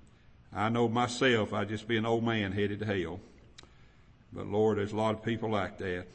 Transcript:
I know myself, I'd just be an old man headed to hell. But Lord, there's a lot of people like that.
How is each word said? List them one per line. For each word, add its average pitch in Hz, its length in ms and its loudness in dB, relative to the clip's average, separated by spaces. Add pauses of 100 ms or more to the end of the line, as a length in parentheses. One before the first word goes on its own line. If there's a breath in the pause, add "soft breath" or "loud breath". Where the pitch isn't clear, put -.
(520 soft breath)
I 104 180 0
know 120 180 4
myself, 120 640 2
I'd 104 160 -2
just 107 180 -6
be 117 120 2
an 110 80 0
old 117 180 2
man 110 260 2
headed 101 300 0
to 107 40 -6
hell. 92 360 -2 (1120 loud breath)
But 98 160 -8
Lord, 104 300 4
there's 101 120 -2
a 104 60 -6
lot 110 180 2
of 107 80 -10
people 113 280 -2
like 98 280 -2
that. 92 360 -4